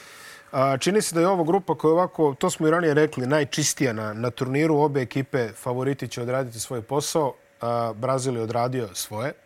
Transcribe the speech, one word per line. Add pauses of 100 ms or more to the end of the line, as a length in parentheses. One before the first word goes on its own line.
(520)
a,
čini
se
da
je
ovo
grupa
koja
ovako,
to
smo
i
ranije
rekli,
najčistija
na,
na
turniru.
Obe
ekipe
favoriti
će
odraditi
svoj
posao. (260)
A,
Brazil
je
odradio
svoje. (120)